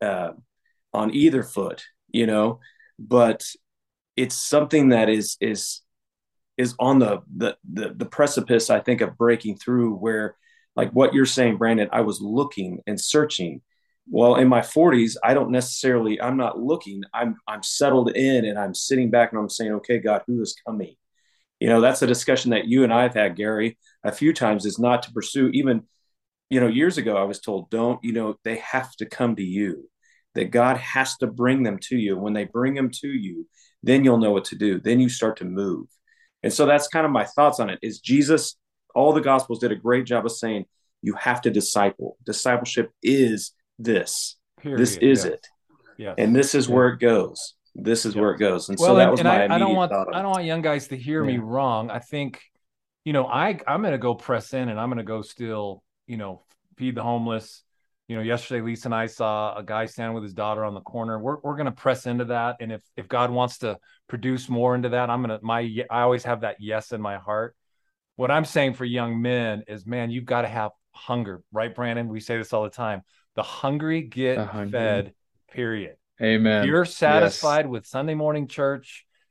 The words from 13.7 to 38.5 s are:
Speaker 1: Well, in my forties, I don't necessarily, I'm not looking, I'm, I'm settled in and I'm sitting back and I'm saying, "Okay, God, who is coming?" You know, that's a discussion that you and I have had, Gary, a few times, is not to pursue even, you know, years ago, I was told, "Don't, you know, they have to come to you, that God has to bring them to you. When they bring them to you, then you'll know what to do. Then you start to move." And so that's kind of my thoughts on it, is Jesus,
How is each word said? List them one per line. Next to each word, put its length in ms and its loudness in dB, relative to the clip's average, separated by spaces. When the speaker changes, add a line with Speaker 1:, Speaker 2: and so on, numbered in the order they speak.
Speaker 1:
Well, 280 6
in 120 6
my 140 6
forties, 600 4
I 120 4
don't 160 0
necessarily, 680 0
I'm 160 -2
not 220 0
looking, 440 -4
I'm, 220 -2
I'm 160 -10
settled 540 2
in 280 4
and 140 -4
I'm 160 -4
sitting 360 0
back 220 4
and 80 -4
I'm 80 -4
saying, 300 -4
"Okay, 200 0
God, 280 0
who 160 -2
is 120 -6
coming?" 280 -8
You 80 0
know, 120 6
that's 220 4
a 40 2
discussion 460 2
that 140 0
you 180 4
and 80 4
I 100 4
have 120 2
had, 220 2
Gary, 420 -2
a 100 -4
few 200 2
times, 340 0
is 120 -6
not 240 2
to 100 -14
pursue 400 0
even, 320 2
you 120 2
know, 60 4
years 320 2
ago, 180 0
I 80 0
was 160 -6
told, 300 -6
"Don't, 320 -2
you 100 -4
know, 320 -4
they 120 -4
have 400 -6
to 100 -8
come 300 -2
to 80 -4
you, 440 -4
that 160 -4
God 280 2
has 400 -4
to 80 -2
bring 360 0
them 160 -2
to 80 -2
you. 220 0
When 140 -4
they 140 -2
bring 280 -2
them 160 0
to 60 -6
you, 380 -6
then 220 4
you'll 200 6
know 80 4
what 140 0
to 100 -12
do. 240 0
Then 200 2
you 80 4
start 300 -2
to 60 -12
move." 420 -4
And 100 -2
so 140 2
that's 220 4
kind 180 0
of 60 0
my 140 0
thoughts 340 2
on 100 -2
it, 120 -8
is 180 -8
Jesus, 560 2